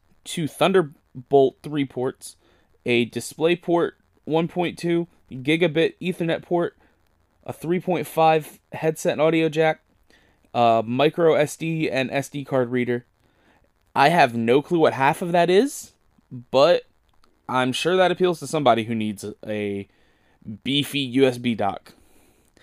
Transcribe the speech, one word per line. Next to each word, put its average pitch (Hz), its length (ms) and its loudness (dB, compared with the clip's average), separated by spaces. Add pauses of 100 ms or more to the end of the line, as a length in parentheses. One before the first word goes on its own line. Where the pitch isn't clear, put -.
(240)
two 160 240 -6
Thunderbolt 143 1160 0
three 147 220 -4
ports, - 500 -10 (500)
a 120 240 0
DisplayPort 170 800 -2 (340)
one 165 220 -2
point 165 300 -6
two 170 300 -2 (220)
gigabit 156 720 0
Ethernet 170 400 -4
port, - 360 -4 (680)
a - 60 -10
three 175 280 -4
point 165 280 -4
five 160 520 0 (140)
headset 160 400 -4
and 113 80 -4
audio 160 280 2
jack, 156 320 0 (720)
a 117 320 4
micro 151 480 2
S 139 220 0
D 165 340 -4
and 127 220 -2
S 139 160 -4
D 143 160 -10
card 127 280 -2
reader. 123 340 -2 (920)
I 139 140 6
have 151 260 4
no 117 260 4
clue 175 180 -2
what 127 140 4
half 135 280 0
of 175 100 -6
that 170 180 2
is, 226 440 0 (580)
but 151 320 4 (640)
I'm 127 240 0
sure 165 240 -2
that 180 160 2
appeals 175 280 0
to 143 80 -12
somebody 120 360 2
who 113 120 -6
needs 107 280 -6
a, 104 120 -12 (100)
a 104 420 -6 (760)
beefy 139 360 -4
U 131 260 2
S 123 120 0
B 120 180 -4
dock. 98 380 -6 (680)